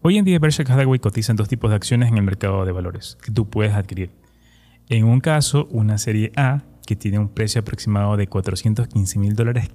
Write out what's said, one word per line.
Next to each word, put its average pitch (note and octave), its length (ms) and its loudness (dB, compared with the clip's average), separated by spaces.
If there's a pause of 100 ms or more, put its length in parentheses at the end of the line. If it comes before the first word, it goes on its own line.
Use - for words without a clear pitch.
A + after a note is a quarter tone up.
Hoy F3+ 140 4
en G#3 80 2
día, F3+ 140 4
Berkshire D3 340 2
Hathaway C3 260 4
cotiza A2 320 -2
en A2 60 4
dos G2+ 120 0
tipos A#2 220 -2
de G#2+ 60 2
acciones A#2+ 320 0
en A2+ 80 2
el G#2 60 2
mercado G2 420 -2
de F#2 80 -2
valores F2+ 500 -8
que A#2 100 -10
tú G#2 180 -2
puedes G#2 240 0
adquirir. F#2 360 -6 (760)
En A2+ 160 2
un A#2 160 6
caso, D3 500 0
una G#2+ 280 0
serie G#2+ 380 -2
A, C#3 260 2 (240)
que G#2 100 -2
tiene G2+ 220 -2
un G#2 100 0
precio A2 320 -2
aproximado G#2 560 -2
de G2+ 100 0
cuatrocientos G#2+ 640 -2
quince G2 300 -2
mil G#2 180 0
dólares A#2 380 -2